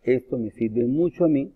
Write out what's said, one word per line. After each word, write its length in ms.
Esto 360
me 140
sirve 340
mucho 400
a 20
mí 280